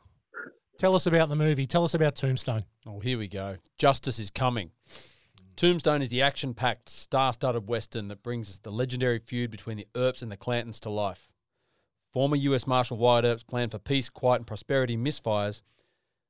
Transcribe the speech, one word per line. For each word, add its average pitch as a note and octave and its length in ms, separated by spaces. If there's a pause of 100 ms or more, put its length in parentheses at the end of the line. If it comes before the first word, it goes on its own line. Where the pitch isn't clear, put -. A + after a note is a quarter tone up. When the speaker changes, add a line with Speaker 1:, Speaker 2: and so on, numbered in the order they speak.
(760)
Speaker 1:
tell F#3 180
us F3+ 120
about E3 220
the D3 60
movie. D3+ 300
Tell E3+ 180
us E3+ 120
about D#3 200
Tombstone. B2 500 (200)
Speaker 2:
Oh, G#2 140
here B2 180
we G#2+ 100
go. F#2+ 300 (220)
Justice C3+ 400
is G#2 100
coming. A#2+ 400 (880)
Tombstone D#3+ 480
is B2 60
the B2 120
action-packed, C3 680
star-studded B2+ 760
Western A2 420
that G2+ 120
brings A#2 280
us F#2+ 100
the G#2 120
legendary B2 460
feud A#2+ 320
between G#2+ 280
the G2+ 180
Earps B2+ 260
and A#2 100
the G2+ 60
Clantons A#2 440
to A2 100
life. G2+ 380 (840)
Former C#3 240
U C#3 180
S B2+ 140
Marshal B2+ 300
Wyatt A#2+ 280
Earp's A#2 180
plan A#2+ 280
for G#2 80
peace, C#3 280
quiet B2 340
and A#2+ 40
prosperity C3 500
misfires G#2+ 680 (680)